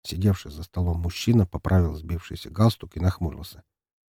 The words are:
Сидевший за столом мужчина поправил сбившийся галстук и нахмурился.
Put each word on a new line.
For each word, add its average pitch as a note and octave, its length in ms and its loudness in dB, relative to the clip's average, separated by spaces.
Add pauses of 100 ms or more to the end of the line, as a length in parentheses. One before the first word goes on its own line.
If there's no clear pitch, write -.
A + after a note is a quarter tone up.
Сидевший F#2 480 0
за D2+ 120 -14
столом E2+ 360 -2
мужчина F#2+ 460 2
поправил E2+ 500 2
сбившийся E2 540 -10
галстук G2 480 0
и - 20 -6
нахмурился. E2+ 640 -4 (460)